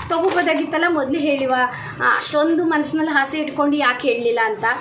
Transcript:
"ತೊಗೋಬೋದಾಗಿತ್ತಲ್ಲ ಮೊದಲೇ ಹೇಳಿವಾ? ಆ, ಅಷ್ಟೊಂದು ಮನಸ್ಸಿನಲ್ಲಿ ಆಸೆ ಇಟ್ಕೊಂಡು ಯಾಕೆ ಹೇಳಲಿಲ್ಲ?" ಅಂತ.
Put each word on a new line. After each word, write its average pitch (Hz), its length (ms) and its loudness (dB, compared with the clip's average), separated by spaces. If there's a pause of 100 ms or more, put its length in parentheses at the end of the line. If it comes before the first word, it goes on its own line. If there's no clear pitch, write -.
"ತೊಗೋಬೋದಾಗಿತ್ತಲ್ಲ 339 800 0
ಮೊದಲೇ 294 300 0
ಹೇಳಿವಾ? 269 440 0 (400)
ಆ, - 140 2
ಅಷ್ಟೊಂದು 320 480 0
ಮನಸ್ಸಿನಲ್ಲಿ 311 480 0
ಆಸೆ 285 260 0
ಇಟ್ಕೊಂಡು 294 380 0
ಯಾಕೆ 254 320 0
ಹೇಳಲಿಲ್ಲ?" 233 360 0
ಅಂತ. 214 200 -4 (160)